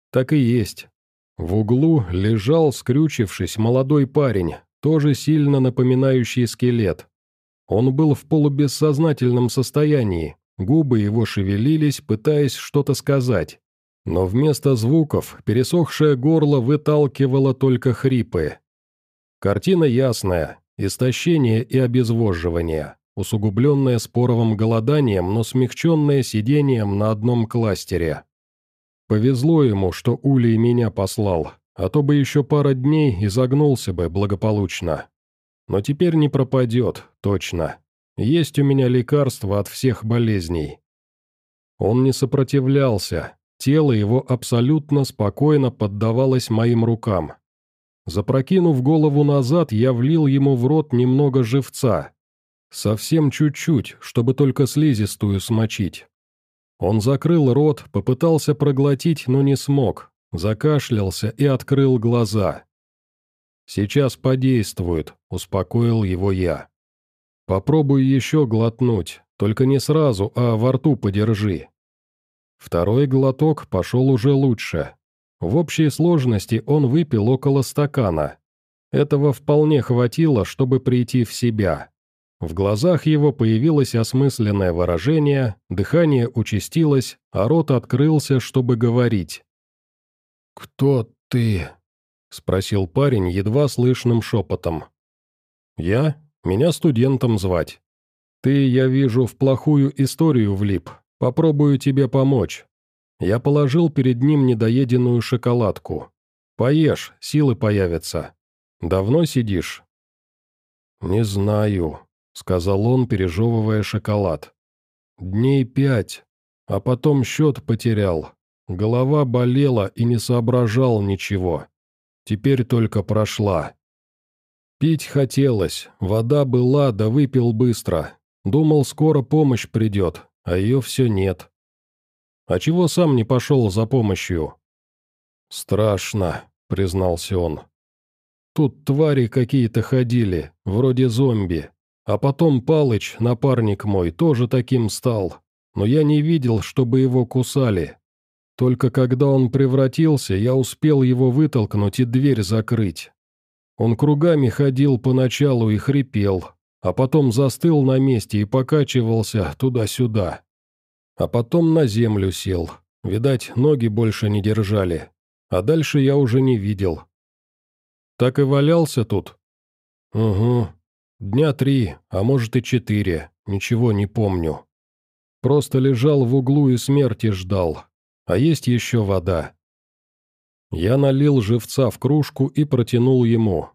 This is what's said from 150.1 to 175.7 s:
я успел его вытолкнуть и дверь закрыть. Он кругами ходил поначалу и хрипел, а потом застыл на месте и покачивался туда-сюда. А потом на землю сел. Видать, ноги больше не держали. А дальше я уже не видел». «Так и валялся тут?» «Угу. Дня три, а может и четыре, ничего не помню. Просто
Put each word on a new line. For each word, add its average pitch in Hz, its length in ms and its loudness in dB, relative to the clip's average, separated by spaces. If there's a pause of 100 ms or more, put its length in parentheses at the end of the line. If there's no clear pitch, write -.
я 117 200 0
успел 139 460 0
его 127 300 2
вытолкнуть 117 680 0
и 123 60 2
дверь 127 380 0
закрыть. 110 680 -4 (640)
Он 113 200 0
кругами 147 500 2
ходил 135 520 2
поначалу 131 680 2
и 107 80 2
хрипел, 101 760 -2 (300)
а 180 120 0
потом 131 400 2
застыл 143 480 2
на 131 160 2
месте 127 420 0
и 104 60 0
покачивался 113 1120 0
туда-сюда. 113 880 -2 (760)
А 87 100 -2
потом 160 460 0
на 156 140 2
землю 104 440 0
сел. 87 380 -6 (340)
Видать, 120 520 -2
ноги 127 320 2
больше 110 420 -2
не 104 120 -2
держали. 98 680 -2 (400)
А 92 120 0
дальше 147 380 0
я 139 160 2
уже 131 240 2
не 131 180 2
видел». 98 440 -4 (1160)
«Так 127 220 0
и 143 40 4
валялся 143 600 2
тут?» - 340 -6 (760)
«Угу. 110 560 0 (500)
Дня 127 340 0
три, 127 420 0 (140)
а 95 140 -2
может 123 340 0
и 120 40 0
четыре, 101 680 -2 (140)
ничего 110 480 0
не 101 120 0
помню. 92 600 -2 (760)
Просто 139 380 0